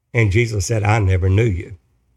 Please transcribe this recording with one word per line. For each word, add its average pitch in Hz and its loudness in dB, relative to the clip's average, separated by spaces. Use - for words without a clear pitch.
And 110 2
Jesus 110 -2
said, 110 -2
"I 107 2
never 95 2
knew 110 2
you. 98 -6